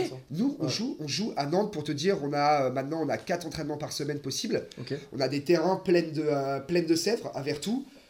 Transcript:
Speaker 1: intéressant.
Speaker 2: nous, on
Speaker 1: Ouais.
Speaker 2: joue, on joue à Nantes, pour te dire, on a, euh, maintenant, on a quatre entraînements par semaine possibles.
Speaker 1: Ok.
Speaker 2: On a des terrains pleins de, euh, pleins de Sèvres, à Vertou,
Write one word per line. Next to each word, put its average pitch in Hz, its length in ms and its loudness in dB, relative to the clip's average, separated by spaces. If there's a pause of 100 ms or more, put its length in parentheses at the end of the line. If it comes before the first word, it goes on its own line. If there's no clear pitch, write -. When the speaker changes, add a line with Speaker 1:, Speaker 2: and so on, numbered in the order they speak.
Speaker 1:
intéressant. 131 140 -10 (120)
Speaker 2:
nous, 247 260 0
on 160 60 -2
Speaker 1:
Ouais. 143 60 0
Speaker 2:
joue, 233 280 -4
on 156 80 -6
joue 147 300 -2
à 143 100 0
Nantes, 180 260 2
pour 151 120 -6
te 156 80 -2
dire, 165 320 2
on 143 80 -2
a, 147 320 4
euh, 127 80 2
maintenant, 139 320 -2
on 143 40 0
a 113 100 0
quatre 170 280 -4
entraînements 151 320 -4
par 147 140 -8
semaine 147 260 -4
possibles. - 480 -2 (140)
Speaker 1:
Ok. 123 140 -6 (180)
Speaker 2:
On 131 80 -6
a 147 80 2
des 143 160 -2
terrains 175 320 4
pleins 175 260 4
de, 156 200 -2
euh, 139 360 2
pleins 170 240 2
de 160 140 4
Sèvres, 220 380 0
à 202 80 -4
Vertou, 190 440 -2 (240)